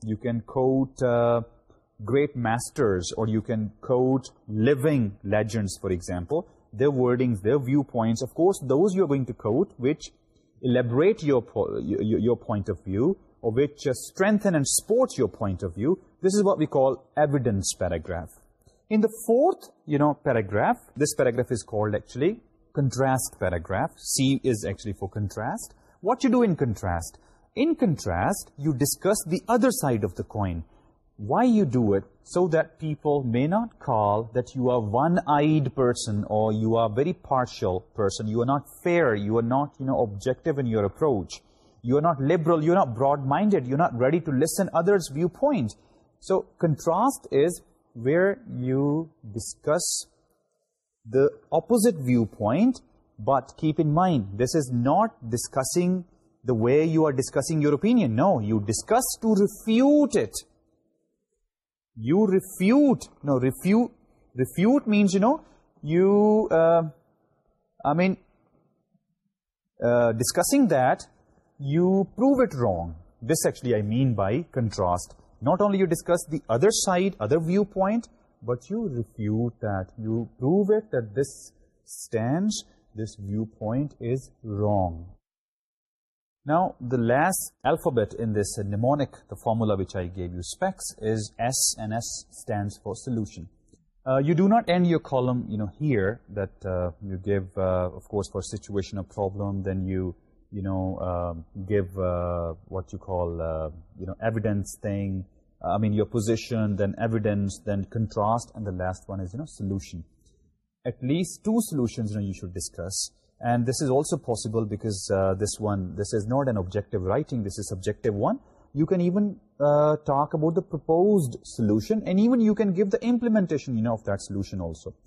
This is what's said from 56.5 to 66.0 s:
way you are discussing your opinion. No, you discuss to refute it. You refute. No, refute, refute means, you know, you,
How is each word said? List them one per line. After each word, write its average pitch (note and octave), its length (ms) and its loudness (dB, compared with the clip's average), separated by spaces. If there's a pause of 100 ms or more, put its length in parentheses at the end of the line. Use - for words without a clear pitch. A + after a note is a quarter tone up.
way B2 320 4
you D#3+ 200 2
are D3 60 2
discussing C#3 500 -2
your D3 120 4
opinion. F#3 420 2
No, D#3 240 4
you G#2+ 220 0
discuss A2+ 420 0 (180)
to A3 120 2
refute A#3 840 4
it. B2 180 0 (1600)
You D3+ 320 2
refute. A3 800 2 (160)
No, C#3 160 2
refute, F3+ 520 0 (440)
refute G3+ 520 2
means, G#3 260 4
you G3 60 4
know, B3+ 240 2 (380)
you, G3+ 720 4